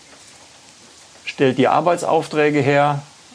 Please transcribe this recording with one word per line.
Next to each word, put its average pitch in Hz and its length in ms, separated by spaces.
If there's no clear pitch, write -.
stellt 131 340
die 131 100
Arbeitsaufträge 151 920
her 143 420